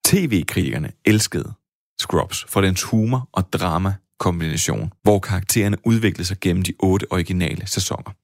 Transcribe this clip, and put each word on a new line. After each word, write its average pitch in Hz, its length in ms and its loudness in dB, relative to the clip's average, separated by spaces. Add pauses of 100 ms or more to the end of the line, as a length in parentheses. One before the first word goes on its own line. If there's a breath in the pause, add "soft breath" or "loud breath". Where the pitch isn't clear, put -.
T - 80 4
V-kritikerne 82 760 0 (140)
elskede 104 480 2 (480)
Scrubs - 480 -2
for 101 120 0
dens 95 220 2
humor 117 500 0
og 92 200 -2
drama-kombination, 87 1400 -2 (100)
hvor 104 160 6
karaktererne 98 580 0 (100)
udviklede 110 380 2
sig 92 160 -6
gennem 92 220 2
de 87 160 -2
otte 95 340 2
originale 90 540 -2
sæsoner. - 580 -6